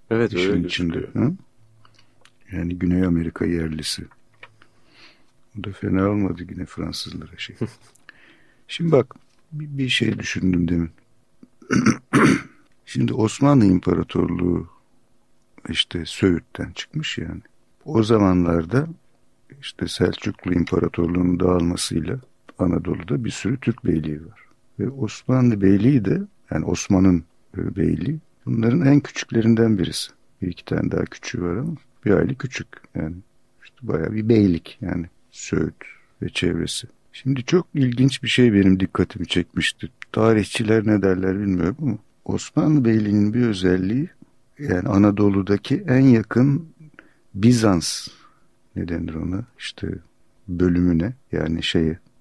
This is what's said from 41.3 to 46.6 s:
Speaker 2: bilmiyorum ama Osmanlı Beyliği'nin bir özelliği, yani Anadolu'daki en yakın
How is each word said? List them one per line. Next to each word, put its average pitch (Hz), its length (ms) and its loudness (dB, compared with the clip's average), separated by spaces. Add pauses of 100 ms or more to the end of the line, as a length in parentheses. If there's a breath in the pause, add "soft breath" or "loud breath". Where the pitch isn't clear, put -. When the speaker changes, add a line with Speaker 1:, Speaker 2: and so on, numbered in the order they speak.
Speaker 2:
bilmiyorum 95 420 0
ama 135 160 -4 (300)
Osmanlı 151 580 0
Beyliği'nin 104 480 2
bir 120 140 0
özelliği, 95 640 0 (500)
yani 92 300 -2
Anadolu'daki 101 1000 2
en 131 140 4
yakın 131 640 4 (680 soft breath)